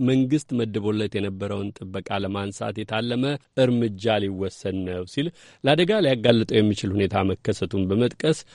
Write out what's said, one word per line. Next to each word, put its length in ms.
መንግስት 540
መድቦለት 600
የነበረውን 600
ጥበቃ 440
ለማንሳት 600
የታለመ 460
እርምጃ 640
ሊወሰድ 680
ነው 220
ሲል 220
ለአደጋ 360
ሊያጋልጠው 580
የሚችል 340
ሁኔታ 340
መከሰቱን 600
በመጥቀስ 540